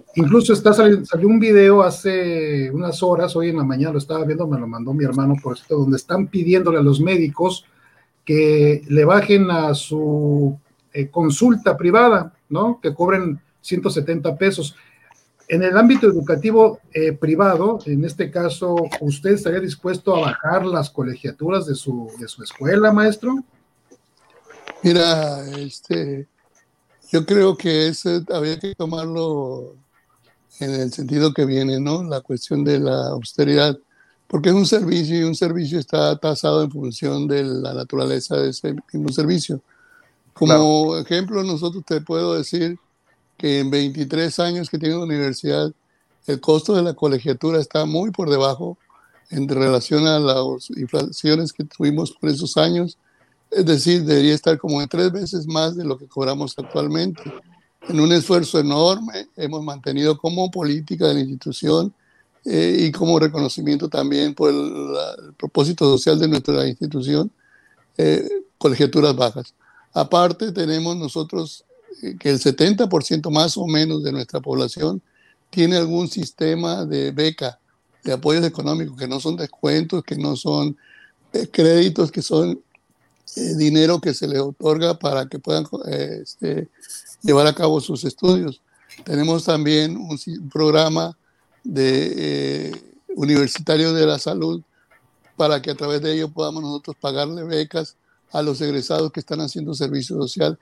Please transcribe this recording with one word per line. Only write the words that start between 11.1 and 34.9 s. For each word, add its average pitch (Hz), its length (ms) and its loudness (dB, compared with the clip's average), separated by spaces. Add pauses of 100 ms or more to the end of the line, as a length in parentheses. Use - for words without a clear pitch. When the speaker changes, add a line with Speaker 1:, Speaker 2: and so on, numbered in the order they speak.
Speaker 1:
privada, 202 580 4 (140)
¿no? 208 340 -2
Que 151 120 -2
cobren 175 460 0 (200)
ciento - 280 -2
setenta 156 480 -2
pesos. 180 380 0 (720)
En 170 160 0
el 185 160 4
ámbito 240 280 8
educativo, 202 720 4 (120)
eh, 160 200 0
privado, 180 760 2
en 147 180 0
este 170 260 -4
caso, 175 460 -2 (240)
¿usted 147 300 -2
estaría 190 300 0
dispuesto 185 540 -2
a 165 60 2
bajar 180 460 0
las 165 240 -2
colegiaturas 151 720 -4
de 147 100 -4
su, 120 440 -8
de 117 100 -14
su - 140 -18
escuela, 208 500 2
maestro? 214 500 2 (1400)
Speaker 2:
Mira, 160 640 2 (120)
este, 143 680 -6 (840)
yo 160 140 2
creo 196 320 4
que 160 320 0
ese 175 420 -2
había 160 280 -2
que 196 160 -10
tomarlo 160 1000 -6 (840)
en 135 100 -4
el 131 220 -2
sentido 147 400 0
que 143 140 2
viene, 135 340 0
¿no? 151 220 -2
La 151 180 -6
cuestión 143 440 -4
de 143 160 2
la 131 280 -2
austeridad, 143 680 0 (480)
porque 170 240 0
es 180 40 6
un 196 120 4
servicio 170 520 2